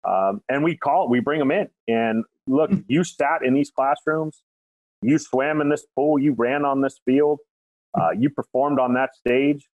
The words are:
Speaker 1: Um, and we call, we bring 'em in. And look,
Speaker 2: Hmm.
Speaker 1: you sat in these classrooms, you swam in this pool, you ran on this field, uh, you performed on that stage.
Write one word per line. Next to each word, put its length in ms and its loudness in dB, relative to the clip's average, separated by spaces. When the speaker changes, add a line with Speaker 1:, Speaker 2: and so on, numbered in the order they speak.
Speaker 1:
Um, 220 0
and 60 -2
we 40 0
call, 140 2
we 140 2
bring 120 -2
'em 200 0
in. 80 -4
And 140 0
look, 240 0
Speaker 2:
Hmm. 100 0
Speaker 1:
you 80 2
sat 260 0
in 120 2
these 200 -2
classrooms, 560 -2
you 60 4
swam 320 0
in 120 0
this 100 -6
pool, 200 0
you 60 2
ran 160 0
on 140 0
this 100 -6
field, 320 2
uh, 140 0
you 60 2
performed 440 -2
on 100 -2
that 160 0
stage. 400 0